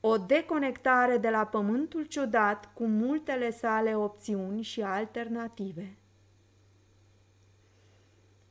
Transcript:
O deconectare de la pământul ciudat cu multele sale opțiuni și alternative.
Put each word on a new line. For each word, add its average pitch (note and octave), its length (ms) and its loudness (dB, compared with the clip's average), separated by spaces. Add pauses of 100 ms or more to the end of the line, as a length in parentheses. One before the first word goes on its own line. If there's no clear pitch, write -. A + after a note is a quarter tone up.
O A3 160 4
deconectare B3 1000 2
de A3 140 2
la G#3+ 160 2
pământul A#3 580 0
ciudat G#3+ 720 0
cu A#3 120 -4
multele B3 640 0
sale A3 460 0
opțiuni G#3 640 -4
și G#3+ 200 -6
alternative. G#3 1160 -6 (2500)